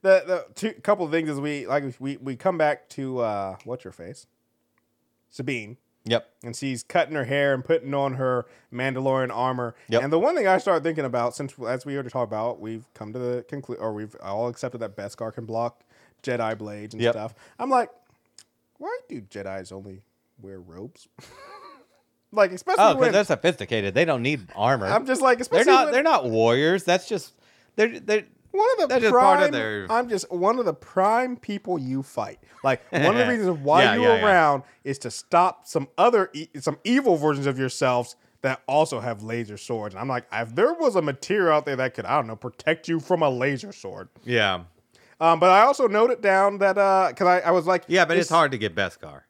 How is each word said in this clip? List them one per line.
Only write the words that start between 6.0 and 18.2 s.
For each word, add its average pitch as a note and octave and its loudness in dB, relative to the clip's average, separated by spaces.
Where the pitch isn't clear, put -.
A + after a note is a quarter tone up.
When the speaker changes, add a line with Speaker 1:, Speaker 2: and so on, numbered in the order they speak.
Speaker 2:
Yep. A2+ 0
Speaker 1:
And A#2 -12
she's C3 -6
cutting D#3 -2
her C#3 -2
hair C#3 0
and B2+ -4
putting D#3+ -2
on C#3 -2
her B2+ -2
Mandalorian C3 -2
armor. B2 -4
Speaker 2:
Yep. A#2 2
Speaker 1:
And C#3+ -2
the D#3+ 2
one C#4+ 2
thing A3 0
I F#3+ 4
started E3+ 0
thinking D#3 -2
about, A#2+ -2
since, C#3 -10
as B2+ -6
we C#3+ -8
already C3+ -8
talked A#2+ -4
about, A2 -4
we've A2+ -10
come A2 -14
to B2+ -8
the B2 -6
conclu-, C3+ -12
or A2 -6
we've G#2 -12
all G#2 -4
accepted A#2+ -10
that G#2 -10
Beskar G#2 -10
can A#2 -14
block A2+ -6
Jedi A2+ -2
blades G#2+ -14
and A2 -4
Speaker 2:
Yep. A#2 2
Speaker 1:
stuff. A2 -8
I'm C4 -6
like, B3 2